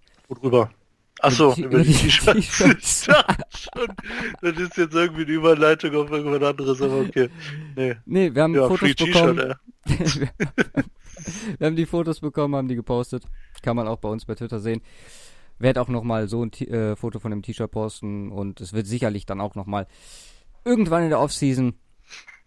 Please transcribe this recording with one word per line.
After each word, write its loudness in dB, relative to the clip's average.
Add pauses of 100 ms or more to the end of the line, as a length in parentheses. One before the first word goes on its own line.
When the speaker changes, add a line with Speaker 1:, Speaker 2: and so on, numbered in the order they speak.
(280)
Speaker 1:
Worüber? 2 (500)
Ach 4
so, 6
Speaker 2:
Über -
die -2
Speaker 1:
über 4
die 6
Speaker 2:
T-, 6
Speaker 1:
T-Shirts. 4
Speaker 2:
T-Shirts. 0
Speaker 1:
<laughs> -
Ich -
dachte 4
schon, -8 (540)
das -2
ist -4
jetzt 0
irgendwie 0
eine -4
Überleitung 4
auf 0
irgendwas 0
anderes, 0
aber 0
okay. 0 (460)
Nee. -2 (100)
Speaker 2:
Nee, 0
wir 2
haben 2
Speaker 1:
Ja, 4
Speaker 2:
Fotos 0
Speaker 1:
Free 2
T-Shirt, 4
Speaker 2:
bekommen. -4 (320)
Speaker 1:
ey. 0 (480)
Speaker 2:
<laughs> 0 (760)
Wir -4
haben -2
die -2
Fotos -4
bekommen, -4
haben -4
die -4
gepostet. -6 (400)
Kann -2
man -2
auch -4
bei -10
uns -8
bei -8
Twitter -10
sehen. -4 (760)
Werd 2
auch -2
nochmal -2
so -4
ein -6
T-, -10
äh, -2
Foto -8
von -8
dem -6
T-Shirt -8
posten -8
und -10
es -14
wird -2
sicherlich -4
dann -8
auch -8
nochmal -6 (760)
irgendwann 2
in 0
der 2
Offseason, 0 (720)